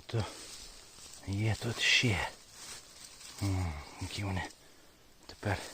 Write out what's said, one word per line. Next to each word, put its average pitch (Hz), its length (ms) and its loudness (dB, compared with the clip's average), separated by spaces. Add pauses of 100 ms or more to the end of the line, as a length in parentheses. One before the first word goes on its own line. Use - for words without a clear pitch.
то 110 180 2 (1000)
є 101 360 4
тут 117 180 -2
ще. 92 480 6 (1120)
М, 95 300 4 (280)
які 101 240 -2
вони... 95 180 0 (840)
Тепер - 320 0 (160)